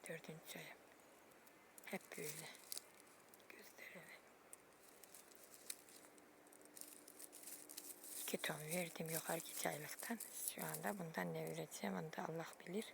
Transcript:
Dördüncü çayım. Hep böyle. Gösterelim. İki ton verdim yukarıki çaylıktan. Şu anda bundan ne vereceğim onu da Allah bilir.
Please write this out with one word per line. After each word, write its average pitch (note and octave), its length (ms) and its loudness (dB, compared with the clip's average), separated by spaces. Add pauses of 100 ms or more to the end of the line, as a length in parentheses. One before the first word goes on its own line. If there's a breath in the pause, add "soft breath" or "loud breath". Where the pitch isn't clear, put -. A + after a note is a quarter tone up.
Dördüncü D#3+ 400 -4
çayım. - 300 -4 (1080)
Hep - 160 2 (160)
böyle. D#3 300 0 (1000)
Gösterelim. - 720 -8 (4000)
İki - 160 4
ton C#3 220 4
verdim E3 500 4
yukarıki E3 500 4
çaylıktan. D#3 600 4 (360)
Şu - 100 4
anda E3 340 6
bundan F3 340 6
ne D#3+ 100 4
vereceğim E3 520 2
onu D#3+ 220 2
da F#3+ 120 4
Allah D#3+ 180 2 (200)
bilir. G3+ 260 2